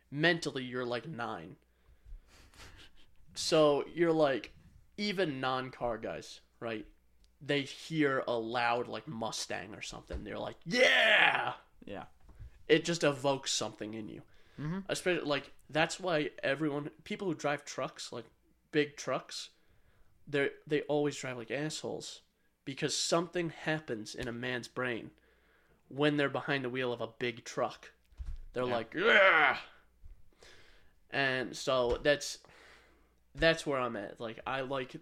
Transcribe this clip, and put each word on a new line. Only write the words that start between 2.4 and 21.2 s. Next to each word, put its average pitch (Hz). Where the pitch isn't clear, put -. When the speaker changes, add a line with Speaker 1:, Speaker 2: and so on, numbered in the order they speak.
Speaker 1:
So 147
you're, 165
like, 139
even 185
non-car 127
guys, 90
right? 113
They 143
hear 139
a 120
loud, 117
like, 110
Mustang 107
or -
something. -
They're 107
like, 113
"Yeah!" 214
Speaker 2:
Yeah. 95
Speaker 1:
It 156
just 170
evokes 139
something 107
in 110
you. -
Speaker 2:
Mm-hmm. 160
Speaker 1:
Especially, 170
like, 143
that's 156
why 160
everyone, 147
people 208
who 156
drive 143
trucks, -
like, 120
big 147
trucks, -
they're, 139
they 151
always 147
drive 131